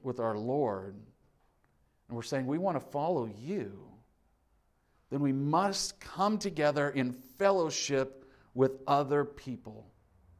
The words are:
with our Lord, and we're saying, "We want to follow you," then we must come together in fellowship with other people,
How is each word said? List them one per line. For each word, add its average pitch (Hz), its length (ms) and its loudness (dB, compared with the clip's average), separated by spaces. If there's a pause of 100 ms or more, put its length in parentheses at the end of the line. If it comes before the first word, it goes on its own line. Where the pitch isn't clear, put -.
with 120 160 -4
our 113 180 0
Lord, 107 580 -2 (1120)
and - 80 -8
we're 117 80 -4
saying, 131 220 -2
"We 139 120 0
want 180 180 0
to 131 160 -4
follow 147 340 0
you," 110 640 -8 (1200)
then 139 120 -2
we 139 100 4
must 160 680 0
come 208 380 0
together 147 540 2
in 123 200 0
fellowship 143 1160 0 (240)
with 131 340 4
other 143 380 4
people, 117 680 -12 (480)